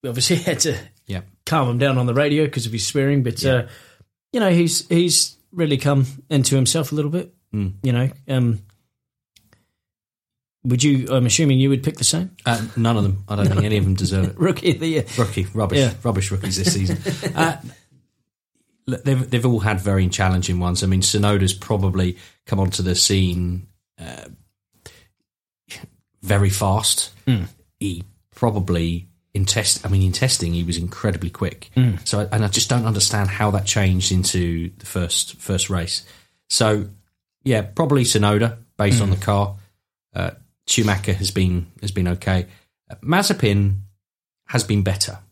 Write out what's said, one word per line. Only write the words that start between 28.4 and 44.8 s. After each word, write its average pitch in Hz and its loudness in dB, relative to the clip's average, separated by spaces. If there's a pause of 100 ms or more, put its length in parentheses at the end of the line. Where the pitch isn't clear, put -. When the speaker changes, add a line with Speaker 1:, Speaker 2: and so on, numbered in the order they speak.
Speaker 2:
in 95 -2
test-, - -2
I 90 -4
mean, 95 2
in 92 2
testing, 90 0
he 85 -2
was 85 -4
incredibly 87 -4
quick. - -8
Speaker 1:
Mm. 123 2
Speaker 2:
So, 104 -2
and 110 0
I - 0
just 101 -2
don't 123 0
understand 101 0
how 104 0
that 98 0
changed 95 2
into 87 0
the - -20
first, - -4
first - -4
race. 90 -4 (460)
So, 107 2 (560)
yeah, 120 2
probably 139 2
Tsunoda 107 2 (200)
based 107 4
on 101 0
Speaker 1:
Mm. 95 0
Speaker 2:
the 98 -6
car. 101 0 (600)
Uh, 87 -4 (360)
Schumacher 101 0
has 95 -4
been, 90 0 (140)
has 101 -6
been 92 -2
okay. 90 -2 (440)
Uh, - -16
Mazepin 120 2 (720)
has 120 -2
been 101 0